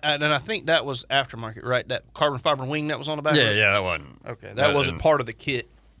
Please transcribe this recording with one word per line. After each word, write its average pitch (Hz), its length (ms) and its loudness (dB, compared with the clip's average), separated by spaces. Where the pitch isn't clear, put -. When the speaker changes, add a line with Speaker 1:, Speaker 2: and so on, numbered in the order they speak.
Speaker 1:
I, 147 120 0
and 147 100 0
I 151 140 4
think 214 280 -6
that 160 180 4
was 131 260 -6
aftermarket, 113 540 -4
right? 123 240 0
That - 240 -8
carbon 143 280 0
fiber 139 240 0
wing 151 240 -4
that 147 100 -4
was 139 100 -10
on 156 80 -4
the 147 60 -6
back 151 140 4
Speaker 2:
Yeah, 143 60 6
Speaker 1:
of 107 140 2
it? - 20 2
Speaker 2:
yeah, 104 140 6
that 101 100 2
wasn't. 78 440 -6
Speaker 1:
Okay, 113 220 -14
that 101 80 -14
Speaker 2:
that 139 180 2
Speaker 1:
wasn't 143 220 0
Speaker 2:
didn't - 60 -8
Speaker 1:
part 156 180 4
of 120 60 -6
the 117 60 -8
kit. - 380 -6